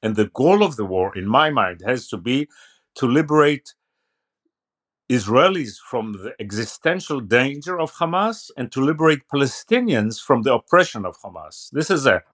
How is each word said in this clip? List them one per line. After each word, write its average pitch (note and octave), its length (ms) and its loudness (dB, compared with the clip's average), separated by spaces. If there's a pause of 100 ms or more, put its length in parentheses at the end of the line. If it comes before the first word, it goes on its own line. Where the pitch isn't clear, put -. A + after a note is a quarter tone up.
And A2 140 -2
the G#2 160 2
goal F#3 300 4
of E3 140 0
the G#2+ 100 -4
war, F#2+ 280 -2
in F#2+ 120 -6
my C#3+ 240 2
mind, F#2 340 -2
has A#2+ 240 -4
to - 80 -8
be B2 320 -4 (460)
to - 120 -2
liberate D3 680 2 (1400)
Israelis B2 680 2
from A2 360 -6
the G2 260 -12
existential A#2 800 -4
danger C#3 580 -2
of D#3+ 140 -4
Hamas F#3+ 640 -4
and A#2+ 160 -8
to C3 80 -4
liberate D#3 480 2
Palestinians C#3 920 0
from B2 220 2
the B2 140 2
oppression A#2+ 500 2
of F2+ 160 -10
Hamas. E2 520 -18
This D#3 180 -2
is D3 160 2
a F#2+ 160 4 (120)